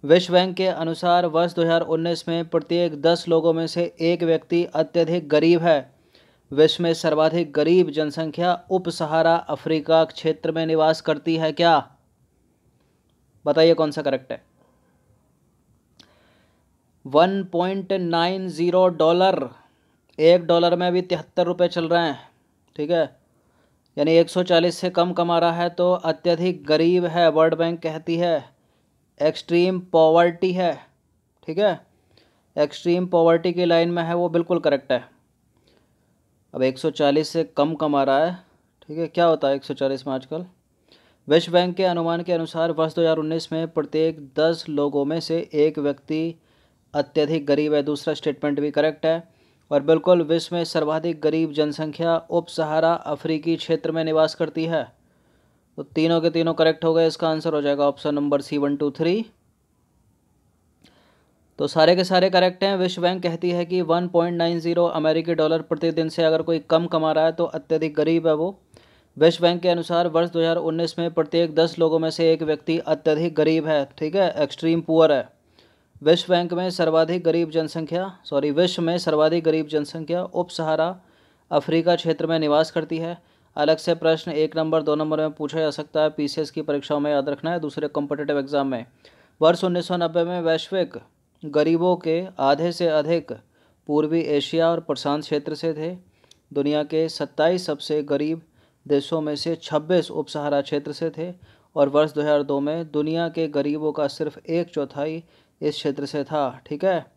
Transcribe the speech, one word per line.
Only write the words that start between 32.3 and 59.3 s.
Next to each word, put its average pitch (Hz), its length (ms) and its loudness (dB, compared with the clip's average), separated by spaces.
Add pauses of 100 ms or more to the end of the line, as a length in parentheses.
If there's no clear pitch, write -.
एक्सट्रीम 170 520 0
पॉवर्टी 170 440 4
की 180 120 0
लाइन 170 260 2
में 175 120 -2
है, 165 120 -2
वो 175 160 0
बिल्कुल 170 300 0
करेक्ट 139 320 0
है। 123 100 -2 (1500)
अब 127 80 -2
एक 131 160 0
सौ 160 140 -2
चालीस 147 360 2
से 165 180 -2
कम 151 300 0
कमा 147 260 0
रहा 135 160 2
है, 165 140 2 (560)
ठीक 151 100 -10
है, 165 100 -2
क्या 170 160 0
होता 151 240 2
है 139 60 2
एक 139 100 -8
सौ 147 100 -8
चालीस 135 320 -4
में 143 80 -6
आजकल? 151 300 -8 (840)
विश्व 165 240 4
बैंक 175 240 2
के 190 100 0
अनुमान 170 360 0
के 180 100 -4
अनुसार 165 400 -2
वर्ष 160 220 -2
दो 170 80 0
हज़ार 160 160 2
उन्नीस 160 340 -4
में 160 180 -4
प्रत्येक 156 500 -2 (140)
दस 160 360 0
लोगों 143 340 -2
में 156 160 -4
से 165 180 -4 (180)
एक 151 240 2
व्यक्ति 156 540 -4 (600)
अत्यधिक 151 520 0
गरीब 147 280 2
है, 143 80 2
दूसरा 151 320 -4
स्टेटमेंट 147 460 -4
भी 147 100 -2
करेक्ट 147 360 -2
है। 165 160 0 (480)
और 143 120 2
बिल्कुल 165 420 4
विश्व 160 320 -2
में 175 100 -2
सर्वाधिक 156 540 -4
गरीब 156 320 0
जनसंख्या 156 640 -2 (140)
उप 170 180 -2
सहारा 160 440 0
अफ्रीकी 160 640 -4
क्षेत्र 160 360 -4
में 160 120 -4
निवास 156 300 2
करती 160 320 -4
है। 165 160 -2 (960)
तो 147 60 -12
तीनों 165 360 0
के 165 100 0
तीनों 165 240 -2
करेक्ट 160 300 2
हो 165 100 2
गए, 165 120 4
इसका 160 220 -2
आंसर 156 260 -2
हो 151 80 0
जाएगा 143 260 0
ऑप्शन 147 260 -4
नंबर 143 260 0
सी, 147 180 -6
वन, 143 180 -2
टू, 147 160 -2
थ्री। 175 320 -2 (2250)